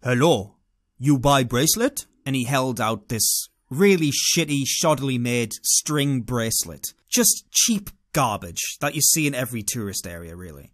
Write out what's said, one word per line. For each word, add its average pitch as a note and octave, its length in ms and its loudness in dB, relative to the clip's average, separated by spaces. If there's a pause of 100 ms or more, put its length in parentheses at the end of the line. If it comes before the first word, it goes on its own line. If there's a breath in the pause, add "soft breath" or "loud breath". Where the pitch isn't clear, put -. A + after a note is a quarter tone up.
Hello, B2 540 0 (420)
you C#3 180 4
buy C3+ 260 4
bracelet? D3+ 640 0 (180)
And C3+ 120 -4
he C3 80 0
held C3 360 -2
out A2 300 -2
this - 400 -2 (180)
really E3 440 4
shitty, D3 520 0
shoddily C3+ 560 0
made A#2+ 340 -2 (100)
string C#3+ 580 0
bracelet. A2+ 720 -4 (160)
Just - 420 4
cheap - 380 2 (240)
garbage G2+ 680 -2
that D3 140 -2
you D3 80 -4
see D#3 240 4
in C#3+ 80 0
every B2 300 -6
tourist G#2 420 -6
area, E2+ 300 -14
really. D#2+ 380 -18